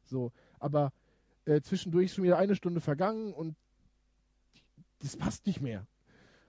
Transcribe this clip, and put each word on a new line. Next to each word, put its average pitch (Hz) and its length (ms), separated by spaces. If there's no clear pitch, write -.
So, 127 260
aber, 143 340
äh, 147 160
zwischendurch 185 440
ist 180 100
schon 196 80
wieder 180 120
eine 196 180
Stunde 175 280
vergangen 202 500
und 160 240
das 143 180
passt - 300
nicht 175 160
mehr. 107 240